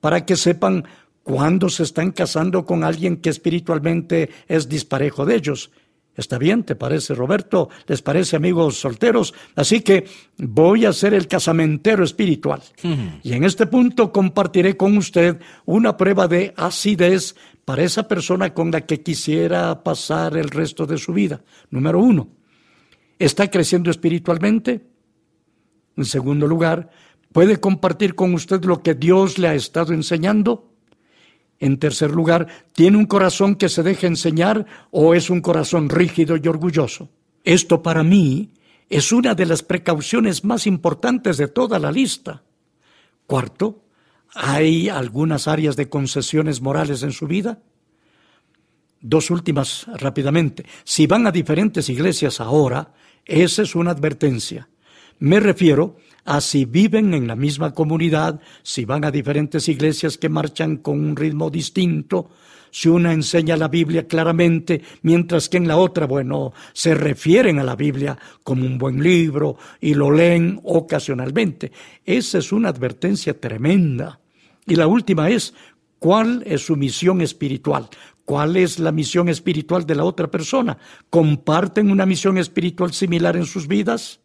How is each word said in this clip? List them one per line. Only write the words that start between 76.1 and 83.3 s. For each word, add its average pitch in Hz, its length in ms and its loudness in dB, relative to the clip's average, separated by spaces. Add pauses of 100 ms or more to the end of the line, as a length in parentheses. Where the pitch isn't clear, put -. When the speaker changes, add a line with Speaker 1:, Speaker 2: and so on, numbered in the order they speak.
Speaker 1:
es 160 180 -4
su 160 120 -2
misión 170 440 0
espiritual? 139 680 -4 (360)
¿Cuál 151 320 0
es 180 220 2
la 160 140 0
misión 170 360 0
espiritual 170 560 -2
de 151 120 -2
la 156 80 -2
otra 170 260 -4
persona? 202 480 -2 (320)
¿Comparten 170 800 2
una 190 160 2
misión 190 320 0
espiritual 175 540 -2
similar 170 440 0